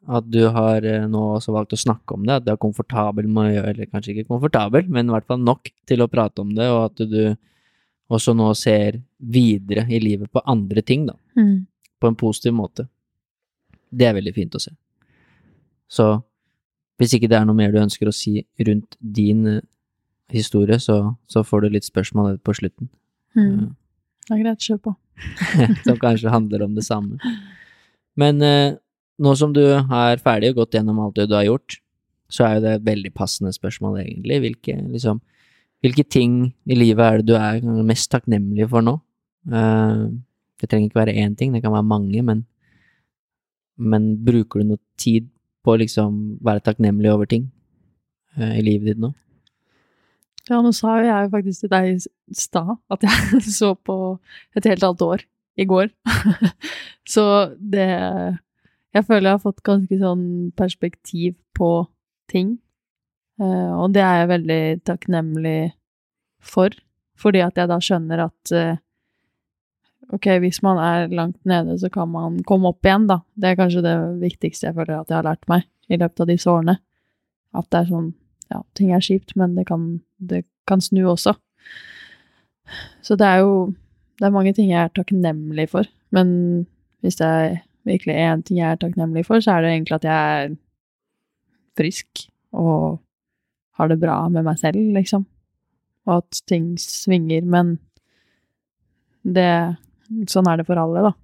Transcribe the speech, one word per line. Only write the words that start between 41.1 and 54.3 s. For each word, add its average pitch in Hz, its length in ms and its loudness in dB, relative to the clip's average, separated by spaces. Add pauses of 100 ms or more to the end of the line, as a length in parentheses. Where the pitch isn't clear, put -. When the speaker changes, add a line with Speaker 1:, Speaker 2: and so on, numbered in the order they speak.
Speaker 1:
én 104 220 0
ting, 131 160 -2
det 117 100 -2
kan 107 140 0
være 107 100 0
mange, 104 380 0
men, 110 180 0 (1400)
men 107 380 2
bruker 113 460 0
du 107 100 0
noe 107 100 -6 (140)
tid 113 320 0 (360)
på 113 100 4
å 113 60 4
liksom 107 360 0 (260)
være 107 220 0
takknemlig 104 480 2
over 104 160 0
ting, 117 180 -2 (880)
eh, 113 220 -2
i 110 60 0
livet 107 300 0
ditt 110 100 -6
nå? 131 80 -4 (1300)
Speaker 2:
Ja, 240 140 0
nå 240 160 4
sa 220 240 0
jo 233 80 2
jeg 202 240 0
faktisk 196 320 -4
til 196 80 -4
deg 185 160 2
i 185 80 0
s-, 180 140 -8 (240)
stad 180 400 -4 (160)
at 196 160 0
jeg 214 360 4
<laughs> 208 180 -4
så 202 120 2
på 190 220 -6 (560)